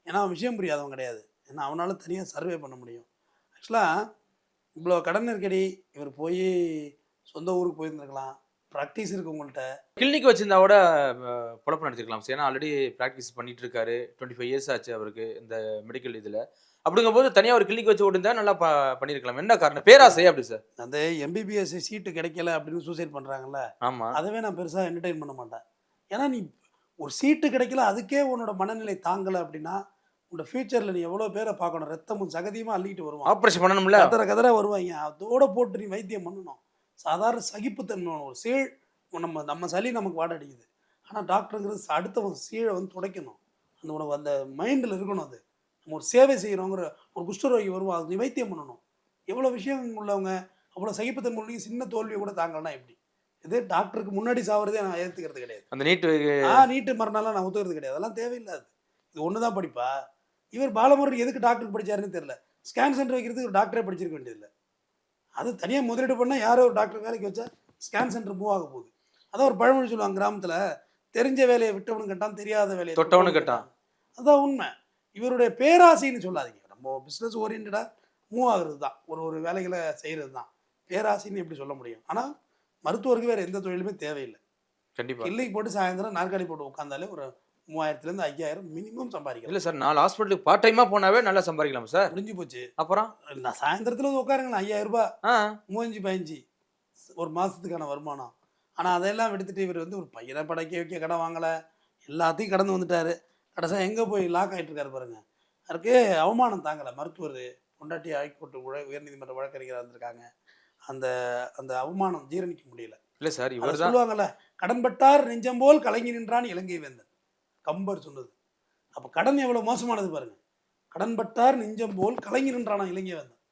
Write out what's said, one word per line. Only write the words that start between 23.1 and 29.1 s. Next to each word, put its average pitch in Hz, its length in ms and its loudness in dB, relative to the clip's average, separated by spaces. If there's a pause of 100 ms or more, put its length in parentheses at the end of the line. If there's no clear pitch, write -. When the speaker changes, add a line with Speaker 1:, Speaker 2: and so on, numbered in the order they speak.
Speaker 1:
பண்றாங்கல்ல, 135 580 -8 (100)
Speaker 2:
ஆமா. 123 320 -2
Speaker 1:
அதவே 190 280 -4
நான் 208 160 -6
பெருசா 175 380 -4
என்டர்டெயின் 170 240 -6
பண்ண 147 140 -12
மாட்டேன். 117 280 -14 (480)
ஏன்னா 254 200 -2
நீ 226 220 -6 (460)
ஒரு 147 140 -10
சீட்டு 294 400 2
கிடைக்கல, 254 300 0
அதுக்கே 233 460 2 (100)
உன்னோட 220 180 -4
மனநிலை 202 480 -4
தாங்கல 185 360 -2